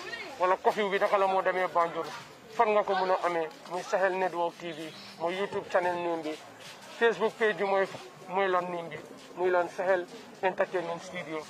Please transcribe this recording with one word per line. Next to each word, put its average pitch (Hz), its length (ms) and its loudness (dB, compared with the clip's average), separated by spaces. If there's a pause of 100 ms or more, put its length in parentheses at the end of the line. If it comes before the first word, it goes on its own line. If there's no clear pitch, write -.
(380)
wala 180 180 4
covid 208 340 2
bi 190 80 2
naka 202 200 4
la 196 80 4
moo 190 160 2
demee 180 260 2
Banjul, 165 380 2 (480)
fan 233 180 4
nga 208 100 6
ko 196 120 0
mun 185 160 2
a 185 160 4
amee, 165 220 0 (220)
muy 180 120 -4
Sahel 190 360 2
Network 170 400 0
T 170 140 -8
V, 156 200 -10 (280)
mooy 170 160 -2
YouTube 196 340 -4
channel 180 260 2
name 170 260 -2
bi, 156 120 -6 (640)
Facebook 214 400 4
page 214 180 2
bi 202 80 -2
mooy, 196 220 2 (420)
mooy 190 200 2
lan 180 220 2
name 170 200 -6
bi, 156 80 -10 (380)
muy 180 140 2
lan 175 180 4
Sahel 180 380 0 (360)
Entertainment 180 600 0
Studio, 175 360 -8 (120)